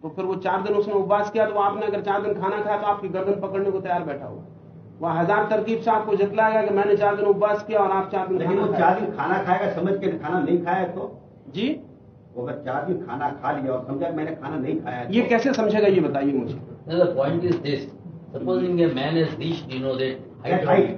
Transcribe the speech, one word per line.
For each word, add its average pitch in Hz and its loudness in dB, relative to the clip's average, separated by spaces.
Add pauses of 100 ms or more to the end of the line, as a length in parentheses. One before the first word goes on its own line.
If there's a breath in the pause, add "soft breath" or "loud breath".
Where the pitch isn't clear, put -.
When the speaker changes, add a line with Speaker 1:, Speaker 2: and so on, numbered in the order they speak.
Speaker 1:
तो 160 -8
फिर 185 -6
वो 185 0
चार 175 0
दिन 202 0
उसने 208 2
उपवास 202 2
किया, 220 4
तो 202 -2
आपने 202 0
अगर 202 -2
चार 202 0
दिन 208 0
खाना 196 -2
खाया 208 0
तो 202 -2
आपकी 202 -2
गर्दन 185 0
पकड़ने 196 -2
को 190 -2
तैयार 175 -2
बैठा 143 -6
हुआ। 113 -12 (580)
वह 165 0
हजार 208 4
तरकीब 214 0
से 226 0
आपको 214 2
जतलाएगा 220 4
कि 202 0
मैंने 202 4
चार 202 4
दिन 208 0
उपवास 202 4
किया 214 0
और 190 2
आप 190 -2
चार 190 -2
दिन 185 0
Speaker 2:
लेकिन 175 0
Speaker 1:
खाना 208 2
Speaker 2:
वो - 0
Speaker 1:
खाया। - 0
Speaker 2:
चार 185 4
दिन 196 -4
खाना 175 0
खाएगा 185 0
समझ 185 0
के 196 -2
खाना 160 -2
नहीं 175 2
खाया 190 0
तो? 185 -8 (380)
Speaker 1:
जी? 220 -2 (560)
Speaker 2:
वो 120 -8
अगर - -8
चार 139 -2
दिन 175 -2 (100)
खाना 123 -4
खा 143 -4
लिया 135 -2
और 127 -4
समझा 143 -2
कि 156 -4
मैंने 156 -4
खाना - -8
नहीं 135 -2
खाया - -8
Speaker 1:
ये 196 2
Speaker 2:
तो? - 0
Speaker 1:
कैसे 233 2
समझेगा, 208 4
ये 185 6
बताइए 139 0
मुझे। 123 -2 (300)
Speaker 3:
No, 160 -4
the 175 6
point 147 0
is - 2
this. 139 -2 (480)
Supposing 180 0
a 165 6
man 160 0
has 143 0
reached, 151 -6
you 127 -6
know, 131 0
that 131 -2 (260)
height 139 -2
Speaker 2:
That - 2
Speaker 3:
of 143 0
Speaker 2:
height. 135 6